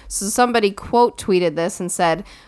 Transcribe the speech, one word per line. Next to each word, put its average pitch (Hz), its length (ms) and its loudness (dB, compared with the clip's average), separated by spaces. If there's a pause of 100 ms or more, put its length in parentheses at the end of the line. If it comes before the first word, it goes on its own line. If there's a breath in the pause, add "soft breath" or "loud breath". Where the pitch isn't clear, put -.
So - 180 -6
somebody 233 440 2
quote 240 480 0
tweeted 180 360 0
this 170 260 -4
and 175 100 -6
said, 170 340 0 (240 loud breath)